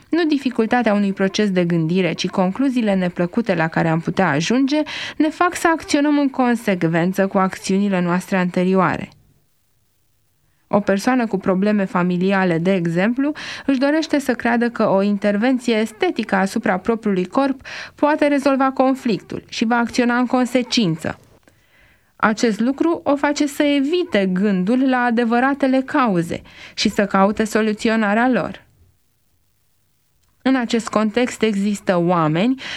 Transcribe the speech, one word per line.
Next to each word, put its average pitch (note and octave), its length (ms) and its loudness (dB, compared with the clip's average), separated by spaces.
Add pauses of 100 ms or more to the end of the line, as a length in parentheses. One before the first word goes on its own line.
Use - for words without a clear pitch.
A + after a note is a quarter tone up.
nu E4+ 160 0
dificultatea B3 680 0
unui G3+ 180 0
proces G3 380 0
de F3+ 140 2
gândire, E3+ 480 0
ci - 160 -6
concluziile G#3+ 640 0
neplăcute F3+ 600 -2
la E3 140 0
care E3 200 0
am D#3+ 120 0
putea F3+ 280 0
ajunge, B3+ 540 0 (340)
ne D4+ 120 2
fac F4 260 0
să - 180 0
acționăm D4 460 0
în C#4+ 100 2
consecvență F#3+ 960 0
cu G3 120 -2
acțiunile F#3+ 600 0
noastre F3+ 360 -2
anterioare. F3+ 720 0 (1600)
O G3+ 120 2
persoană A3+ 460 0
cu G3 120 -4
probleme G3 460 0
familiale, F3+ 720 0
de F#3 160 0
exemplu, G3 580 0 (340)
își C4+ 120 0
dorește D4 400 0
să C4+ 160 -2
creadă A#3 360 0
că A3+ 180 0
o G3 140 2
intervenție G#3 720 0
estetică A3 640 -2
asupra G3 420 0
propriului G3+ 480 -2
corp C4+ 340 -2 (340)
poate D4+ 320 2
rezolva C4+ 440 2
conflictul C4 800 -2
și - 160 -2
va A#3 120 0
acționa A#3+ 400 0
în B3 100 2
consecință. A#3+ 920 0 (1000)
Acest G#3+ 440 0
lucru D4 440 0
o C#4+ 120 2
face D4 300 0
să C#4+ 160 -2
evite C#4+ 640 0
gândul G3 640 0
la B3+ 140 0
adevăratele B3 800 0
cauze G#3+ 600 0 (320)
și - 140 0
să G3+ 180 0
caute G3+ 380 2
soluționarea A3 840 0
lor. G3+ 420 -4 (1700)
În C4 120 2
acest A#3 320 -2
context A3 540 -2
există G3+ 540 0
oameni F3 640 2 (160)